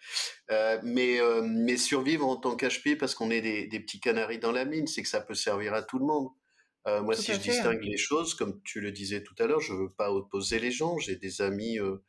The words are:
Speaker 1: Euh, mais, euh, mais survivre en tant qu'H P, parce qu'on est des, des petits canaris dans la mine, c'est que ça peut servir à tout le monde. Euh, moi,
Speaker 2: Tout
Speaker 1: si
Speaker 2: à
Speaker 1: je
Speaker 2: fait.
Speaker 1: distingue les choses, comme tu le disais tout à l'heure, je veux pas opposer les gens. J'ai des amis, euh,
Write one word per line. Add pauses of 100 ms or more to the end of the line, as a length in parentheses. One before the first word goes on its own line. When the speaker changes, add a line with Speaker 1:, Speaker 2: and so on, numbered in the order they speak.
(500)
Speaker 1:
Euh,
mais,
euh,
mais
survivre
en
tant
qu'H
P,
parce
qu'on
est
des,
des
petits
canaris
dans
la
mine,
c'est
que
ça
peut
servir
à
tout
le
monde. (580)
Euh,
moi,
Speaker 2:
Tout
Speaker 1:
si
Speaker 2:
à
Speaker 1:
je
Speaker 2:
fait.
Speaker 1:
distingue
les
choses,
comme
tu
le
disais
tout
à
l'heure,
je
veux
pas
opposer
les
gens.
J'ai
des
amis,
euh, (120)